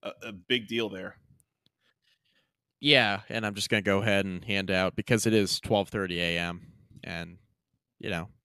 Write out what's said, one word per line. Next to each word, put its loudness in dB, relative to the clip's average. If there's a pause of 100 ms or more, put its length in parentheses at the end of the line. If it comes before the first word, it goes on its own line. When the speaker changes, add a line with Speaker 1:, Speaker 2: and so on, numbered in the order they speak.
Speaker 1:
a, -8 (160)
a -12
big -4
deal -2
there. -12 (1600)
Speaker 2:
Yeah, 6
and -4
I'm -2
just -6
gonna 4
go 4
ahead 2
and -6
hand -2
out, 2
because 0
it 2
is 2
twelve 0
thirty -4
A 0
M, -6 (400)
and, -12 (600)
you -10
know -6 (160)